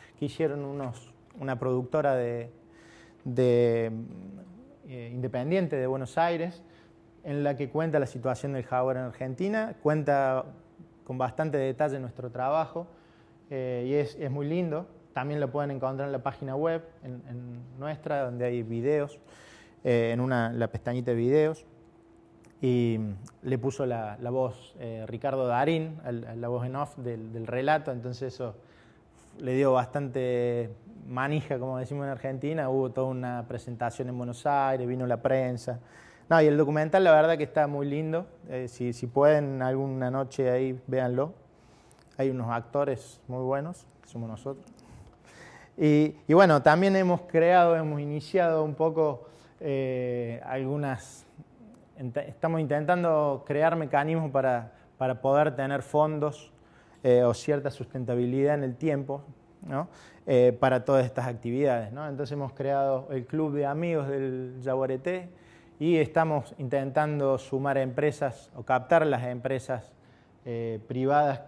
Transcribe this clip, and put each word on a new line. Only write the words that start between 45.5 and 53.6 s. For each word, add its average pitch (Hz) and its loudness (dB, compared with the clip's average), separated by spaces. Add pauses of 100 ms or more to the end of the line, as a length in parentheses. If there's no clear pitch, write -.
Y, 151 4 (120)
y 147 6
bueno, 165 8
también 185 6
hemos 180 2
creado, 170 6
hemos 151 -2
iniciado 156 0
un 151 -4
poco, 160 0 (320)
eh, 127 -4
algunas, 135 -6 (720)
ent-, 127 -6
estamos 160 -2
intentando 151 2
crear 156 2